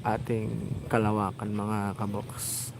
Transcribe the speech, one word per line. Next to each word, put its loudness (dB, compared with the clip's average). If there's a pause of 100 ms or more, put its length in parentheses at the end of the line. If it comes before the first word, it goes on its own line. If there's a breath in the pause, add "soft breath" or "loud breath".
ating 2 (440)
kalawakan, 4
mga 0 (180)
kaboks. -4